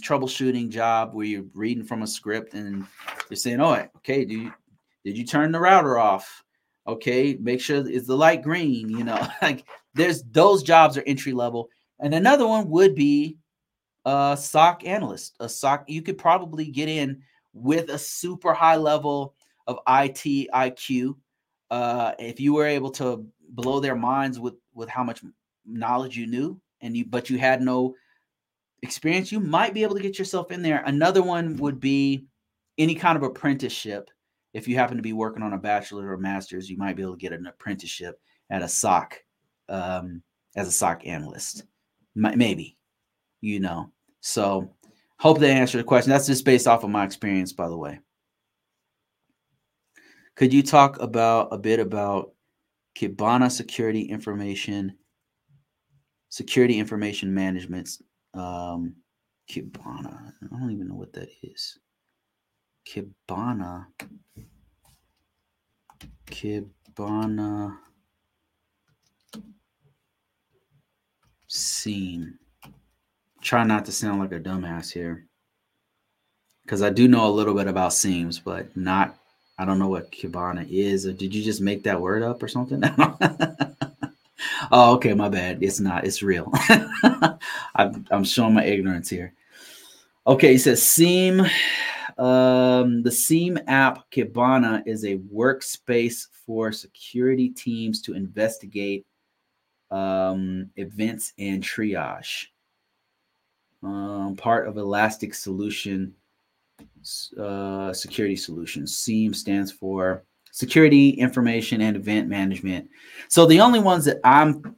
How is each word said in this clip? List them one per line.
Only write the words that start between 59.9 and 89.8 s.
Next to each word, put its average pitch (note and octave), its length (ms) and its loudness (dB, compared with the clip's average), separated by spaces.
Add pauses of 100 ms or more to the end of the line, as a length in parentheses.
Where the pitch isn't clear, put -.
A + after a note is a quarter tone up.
I A2 180 -16
don't B2 120 -8
even G2 160 -10
know F#2 80 -14
what F#2 180 -18
that F2+ 160 -16 (140)
is. - 340 -16 (1120)
Kibana. G2 960 -10 (2500)
Kibana G#2 1500 -8 (3750)
Seam. F#2 920 -6 (1000)
Try A#2+ 220 2
not G#2+ 220 0
to G2 60 -12
sound G#2 280 -4
like F#2+ 120 -6
a F2 80 -10
dumbass E2+ 520 -8
here, E2+ 360 -10 (1400)
'cause G2 160 -4
I G2+ 80 2
do A2+ 180 6
know A#2 200 6
a - 20 2
little G#2 240 2
bit G2 140 0
about F2+ 260 0
seams, E2+ 460 -2
but F2+ 360 -10
not, F#2 400 0 (440)
I F#2 60 -6
don't F#2+ 120 0
know F#2+ 100 2
what F#2 240 -4
Kibana F2+ 560 -8
is. F#2+ 380 0
Or F#2+ 80 -4
did F#2+ 200 -6
you G#2+ 100 -4
just G#2+ 180 -4
make G2 220 -2
that F#2+ 180 0
word G2+ 220 -2
up A#2 180 -4
or - 60 -6
something? B2+ 340 -4
<laughs> C#3+ 140 0 (1800)
Oh, B2 240 10
okay, B2 180 2
my G#2 160 2
bad. F2+ 320 -4
It's F#2+ 180 0
not. F#2 260 -2
It's G2 180 -4
real. F2 300 0
<laughs> - 1200 2
I'm, - 340 0
I'm G2+ 140 2
showing A2 320 4
my G#2 100 4
ignorance F#2 440 0
here. F2+ 240 -8 (920)